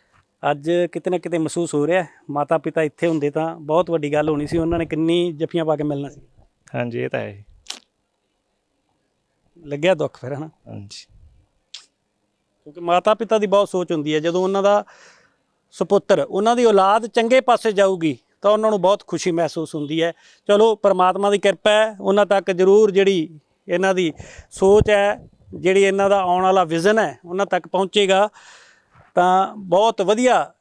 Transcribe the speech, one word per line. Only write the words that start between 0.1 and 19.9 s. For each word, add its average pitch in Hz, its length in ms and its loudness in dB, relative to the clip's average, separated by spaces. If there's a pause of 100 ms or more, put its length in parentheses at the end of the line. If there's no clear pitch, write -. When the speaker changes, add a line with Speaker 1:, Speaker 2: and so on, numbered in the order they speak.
Speaker 1:
ਅੱਜ 147 200 -4 (200)
ਕਿਤੇ 175 180 -8
ਨਾ 180 80 -4
ਕਿਤੇ 170 200 -6
ਮਹਿਸੂਸ 160 360 -4
ਹੋ 147 140 0
ਰਿਹਾ, 175 180 0 (240)
ਮਾਤਾ 147 280 -2
ਪਿਤਾ 160 260 -4
ਇੱਥੇ 165 240 -4
ਹੁੰਦੇ 147 220 -2
ਤਾਂ 160 260 -6
ਬਹੁਤ 170 360 -2
ਵੱਡੀ 147 220 -2
ਗੱਲ 151 160 0
ਹੋਣੀ 147 180 -4
ਸੀ, 170 100 -4
ਉਹਨਾਂ 165 220 -2
ਨੇ 165 60 -4
ਕਿੰਨੀ 165 460 -2
ਜੱਫੀਆਂ 160 340 -4
ਪਾ 156 100 0
ਕੇ 147 80 -6
ਮਿਲਣਾ 143 260 -6
ਸੀ। - 120 -20 (540)
Speaker 2:
ਹਾਂਜੀ, 120 240 -6
ਇਹ 131 100 -6
ਤਾਂ 123 100 -6
ਹੈ। 104 260 -14 (2250)
Speaker 1:
ਲੱਗਿਆ 147 280 -2
ਦੁੱਖ 151 280 -6
ਫਿਰ, 127 120 -10
ਹਨਾ? 156 160 -12 (180)
Speaker 2:
ਹਾਂਜੀ। 104 380 -18 (1600)
Speaker 1:
ਕਿਉਂਕਿ 151 180 -20
ਮਾਤਾ 180 320 2
ਪਿਤਾ 220 240 -2
ਦੀ 208 100 0
ਬਹੁਤ 196 220 2
ਸੋਚ 180 220 -2
ਹੁੰਦੀ 151 220 -2
ਹੈ, 156 60 2
ਜਦੋਂ 170 240 0
ਉਹਨਾਂ 196 200 -2
ਦਾ 202 200 4 (880)
ਸੁਪੁੱਤਰ, 190 480 0
ਉਹਨਾਂ 208 360 0
ਦੀ 240 100 2
ਔਲਾਦ 208 420 4
ਚੰਗੇ 233 340 2
ਪਾਸੇ 233 300 0
ਜਾਊਗੀ 180 460 0 (240)
ਤਾਂ 202 100 2
ਉਹਨਾਂ 214 180 2
ਨੂੰ 202 120 -2
ਬਹੁਤ 196 260 0
ਖੁਸ਼ੀ 175 240 -4
ਮਹਿਸੂਸ 165 440 -4
ਹੁੰਦੀ 156 280 -4